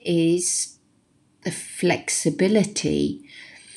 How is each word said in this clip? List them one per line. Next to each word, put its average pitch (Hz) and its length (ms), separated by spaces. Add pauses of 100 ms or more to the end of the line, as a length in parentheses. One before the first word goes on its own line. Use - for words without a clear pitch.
is 170 800 (600)
the 175 100
flexibility - 1700 (540)